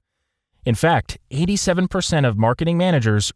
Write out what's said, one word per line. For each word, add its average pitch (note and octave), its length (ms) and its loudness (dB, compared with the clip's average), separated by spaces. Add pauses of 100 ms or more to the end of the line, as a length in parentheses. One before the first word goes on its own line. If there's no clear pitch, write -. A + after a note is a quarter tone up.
(640)
In A#2+ 100 0
fact, D#3+ 440 0 (120)
eighty-seven F3+ 580 -2
percent E3 380 0
of A2 100 0
marketing B2+ 420 0
managers A#2 580 0